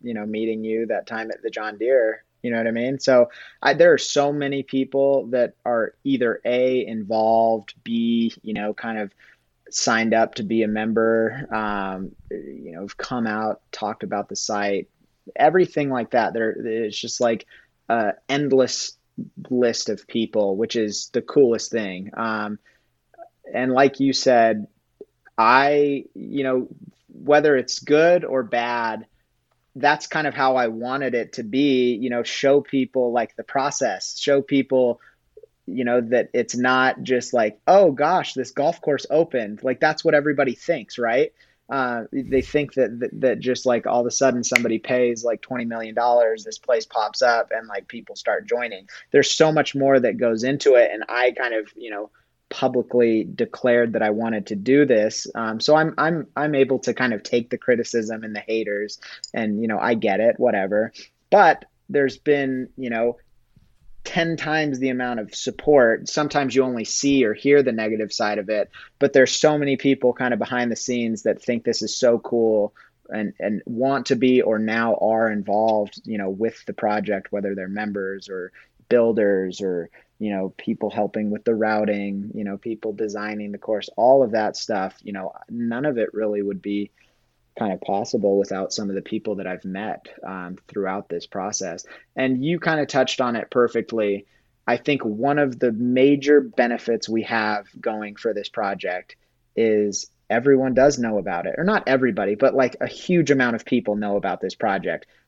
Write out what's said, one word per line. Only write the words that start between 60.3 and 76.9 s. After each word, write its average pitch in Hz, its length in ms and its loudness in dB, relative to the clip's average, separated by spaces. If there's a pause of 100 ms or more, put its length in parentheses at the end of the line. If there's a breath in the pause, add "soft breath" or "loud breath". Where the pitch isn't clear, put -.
whatever. 104 540 0 (360 loud breath)
But 180 360 6 (240)
there's 139 280 0
been, 135 600 -2
you 131 120 -8
know, 117 280 0 (880)
ten 165 320 -2
times 151 420 -2
the 131 80 0
amount 123 320 -4
of 107 160 -10
support. 123 720 4
Sometimes 139 480 -2
you 131 80 6
only 120 220 -4
see 139 400 2
or 107 80 0
hear 143 280 6
the 127 120 0
negative 110 400 -4
side 107 240 -2
of 98 100 -6
it, 104 220 -2 (280 loud breath)
but 139 140 2
there's 131 220 6
so 151 240 2
many 143 180 0
people 127 380 2
kind 123 180 -2
of 113 80 0
behind 123 320 -2
the 110 60 -4
scenes 117 460 -4
that 110 180 0
think 117 240 -4
this 117 160 0
is 110 120 -4
so 117 240 4
cool 110 560 0 (360 soft breath)
and, 107 320 -4
and 101 240 -4
want 123 400 -2
to 135 100 0
be 127 260 4
or 110 160 0
now 110 380 0
are 113 340 2
involved, 104 760 0
you 110 120 -6
know, 98 120 -4
with 98 360 -6
the 101 80 -10
project, 104 600 -4